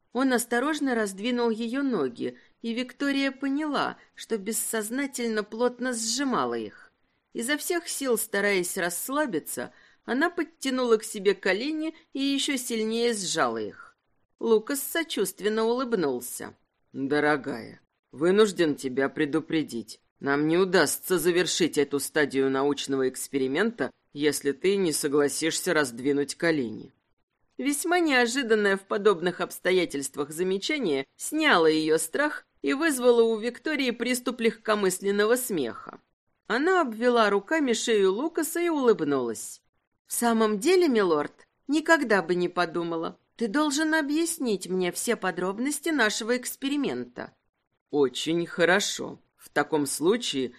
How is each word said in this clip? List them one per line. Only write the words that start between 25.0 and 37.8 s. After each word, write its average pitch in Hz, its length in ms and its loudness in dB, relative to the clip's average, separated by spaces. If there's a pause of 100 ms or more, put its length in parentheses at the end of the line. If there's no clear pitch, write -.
раздвинуть 139 640 0
колени". 139 580 -2 (640)
Весьма 294 420 0
неожиданное 233 760 2
в 196 60 -16
подобных 185 580 0
обстоятельствах 151 880 -2
замечание 185 760 -2 (100)
сняло 277 500 2
её 156 320 4
страх 285 480 -4 (160)
и 277 120 0
вызвало 247 500 4
у 226 160 0
Виктории 254 500 -2
приступ 247 520 -2
легкомысленного 208 960 2
смеха. 151 640 -6 (460)
Она 339 360 2
обвела 226 500 2
руками 247 420 2
шею 202 400 2